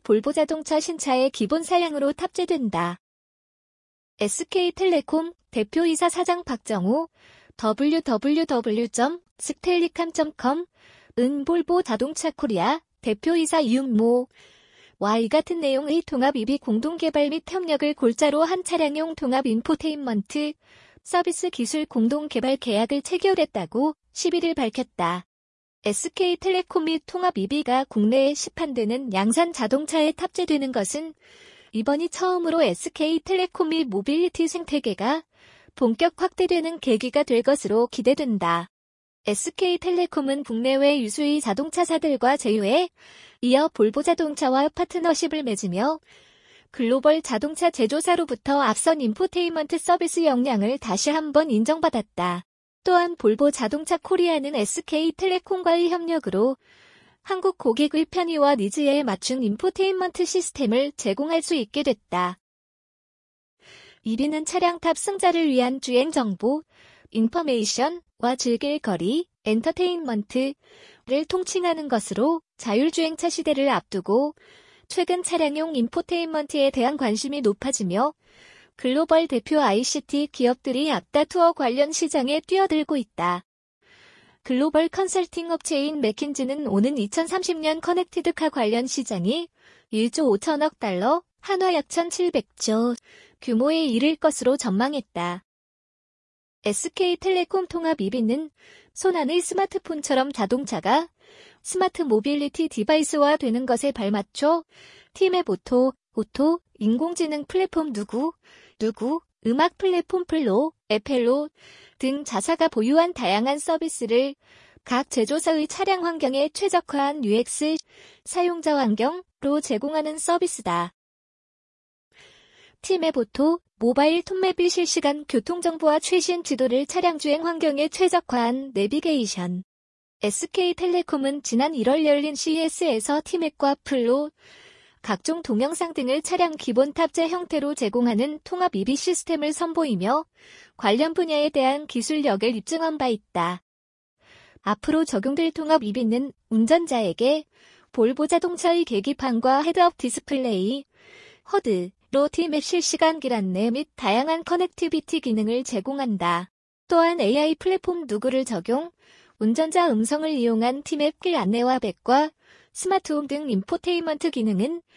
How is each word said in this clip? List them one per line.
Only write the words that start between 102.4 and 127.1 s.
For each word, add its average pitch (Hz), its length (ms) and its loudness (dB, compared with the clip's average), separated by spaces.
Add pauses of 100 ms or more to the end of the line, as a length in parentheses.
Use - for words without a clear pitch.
디바이스화 294 680 2
되는 254 300 -2
것에 254 260 0
발맞춰 233 720 0 (480)
티맵 359 380 2
오토, 254 420 2 (220)
오토, 320 460 0 (180)
인공지능 302 640 0
플랫폼 339 480 0
누구, 220 400 -4 (460)
누구, 233 420 -2 (260)
음악 294 320 2
플랫폼 359 460 0
플로, 294 480 0 (160)
에펠로 254 600 0 (500)
등 277 240 -2
자사가 320 460 0
보유한 302 440 2
다양한 240 460 0
서비스를 277 800 0 (480)
각 247 260 0
제조사의 302 560 0
차량 370 380 -2
환경에 302 460 0
최적화한 294 760 -2
유엑스, 247 520 0 (480)
사용자 339 520 0
환경로 277 840 0
제공하는 302 580 -4
서비스다. 220 760 -2 (1900)
티맵 330 340 0
오토, 294 440 0 (160)
모바일 294 460 2
톱맵이 370 460 0
실시간 302 600 0
교통정보와 320 720 0
최신 349 420 0
지도를 262 440 0
차량 349 320 0